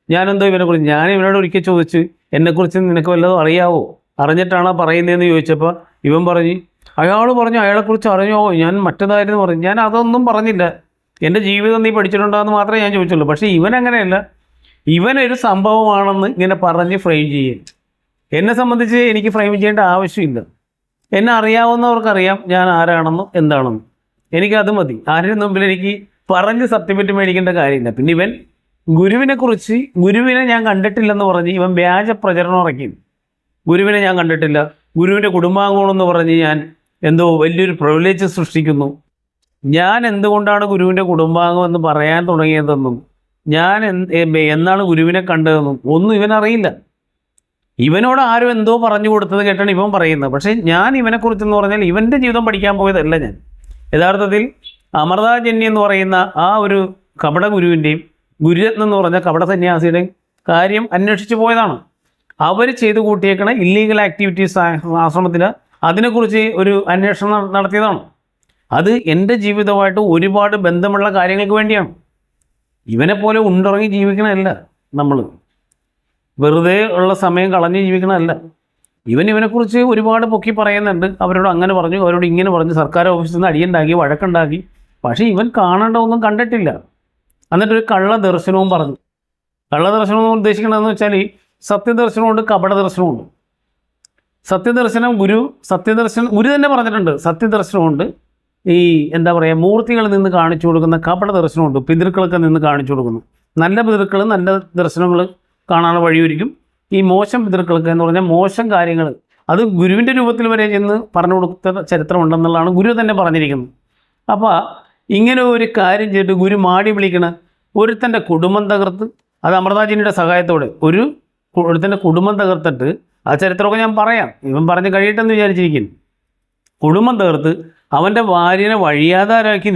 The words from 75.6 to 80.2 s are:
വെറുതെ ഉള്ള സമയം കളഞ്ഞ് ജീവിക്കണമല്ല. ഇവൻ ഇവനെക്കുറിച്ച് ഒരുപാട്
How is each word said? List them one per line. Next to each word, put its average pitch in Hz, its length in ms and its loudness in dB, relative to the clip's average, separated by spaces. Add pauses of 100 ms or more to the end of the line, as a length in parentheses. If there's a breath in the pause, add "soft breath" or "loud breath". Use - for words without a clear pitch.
വെറുതെ 165 360 2 (200)
ഉള്ള 185 140 2 (120)
സമയം 180 300 0
കളഞ്ഞ് 180 320 0
ജീവിക്കണമല്ല. 185 460 0 (800)
ഇവൻ 156 200 2
ഇവനെക്കുറിച്ച് 220 480 0 (120)
ഒരുപാട് 220 400 0